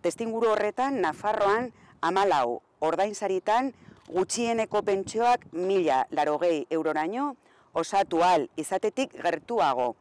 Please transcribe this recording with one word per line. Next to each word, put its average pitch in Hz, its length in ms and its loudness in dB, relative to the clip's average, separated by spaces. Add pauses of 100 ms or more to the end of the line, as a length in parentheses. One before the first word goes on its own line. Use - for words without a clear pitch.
Testuinguru 226 500 -2
horretan, 208 480 -2
Nafarroan 208 720 0 (280)
hamalau 165 600 0 (160)
ordainsaritan 196 960 0 (320)
gutxieneko 220 760 -2
pentsioak 220 680 0
mila 170 580 0
larogei 151 600 0
euroraino 165 680 -2 (400)
osatu 170 480 0
ahal 175 300 4
izatetik 196 640 -4
gertuago 156 840 0